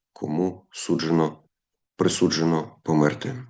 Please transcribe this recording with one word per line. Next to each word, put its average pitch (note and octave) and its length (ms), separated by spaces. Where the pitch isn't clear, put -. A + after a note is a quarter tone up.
кому F2 600
суджено, D#2+ 680
присуджено E2 880
померти? D2+ 640